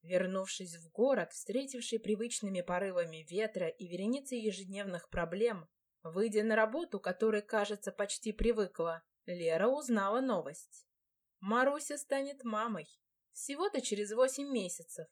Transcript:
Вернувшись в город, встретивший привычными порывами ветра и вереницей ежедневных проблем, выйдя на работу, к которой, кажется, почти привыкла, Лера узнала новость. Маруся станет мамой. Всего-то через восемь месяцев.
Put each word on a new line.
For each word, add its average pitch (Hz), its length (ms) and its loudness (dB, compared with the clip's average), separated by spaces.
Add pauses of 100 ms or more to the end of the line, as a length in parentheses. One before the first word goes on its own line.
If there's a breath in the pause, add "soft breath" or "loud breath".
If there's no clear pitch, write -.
Вернувшись 185 720 0
в 165 160 -18
город, 226 420 2
встретивший 240 640 -4
привычными 208 640 -2
порывами 175 680 0
ветра 190 380 0
и 175 200 -6
вереницей 233 520 -2
ежедневных 196 680 -4
проблем, 180 580 0 (360)
выйдя 208 400 0
на 220 120 4
работу, 220 440 2
к - 40 -10
которой, 208 380 2
кажется, 208 500 -2
почти - 400 -4
привыкла, 196 720 0 (220)
Лера 170 420 2
узнала 240 540 2
новость. 190 640 -2 (540)
Маруся 277 580 2
станет 277 460 -4
мамой. 214 440 -2 (440)
Всего-то 285 500 -2
через 208 320 -2
восемь 269 380 2
месяцев. 180 600 -4